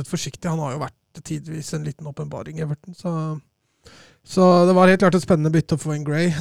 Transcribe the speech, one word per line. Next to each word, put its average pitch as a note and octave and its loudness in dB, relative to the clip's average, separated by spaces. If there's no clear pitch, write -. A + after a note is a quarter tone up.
litt - -12
forsiktig. - -8
Han D#3+ -4
har C3+ -6
jo C#3+ -6
vært - -18
tidvis D#3 -12
en D3+ -8
liten D3+ -12
åpenbaring D3 -12
i - -6
Everton, D3 -10
så, F3 -8
så F#3 2
det F#3 4
var F#3 8
helt F#3 6
klart F#3 4
et D3 -2
spennende D#3+ 2
bytte D#3+ 0
å C#3+ -4
få D#3 -6
inn D3 -8
Gray. D#3+ 0